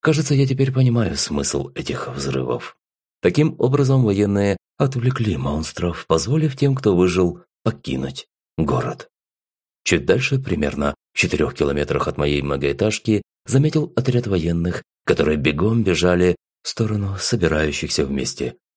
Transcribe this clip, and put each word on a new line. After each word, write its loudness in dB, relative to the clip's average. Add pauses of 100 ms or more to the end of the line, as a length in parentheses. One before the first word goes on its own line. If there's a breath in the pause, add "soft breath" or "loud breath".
Кажется, 2
я 4
теперь 0
понимаю 2
смысл -2
этих -8
взрывов. -6 (460)
Таким 4
образом, 4
военные 2 (200)
отвлекли 0
монстров, -4
позволив 0
тем, 2
кто 2
выжил, 2 (220)
покинуть -6 (300)
город. -4 (720)
Чуть 0
дальше, 2
примерно -2 (180)
в -10
четырех 0
километрах -2
от -6
моей 0
многоэтажки, -2 (240)
заметил 0
отряд 0
военных, -2 (220)
которые 2
бегом 0
бежали 2 (260)
в -6
сторону -2
собирающихся 0
вместе -6 (200)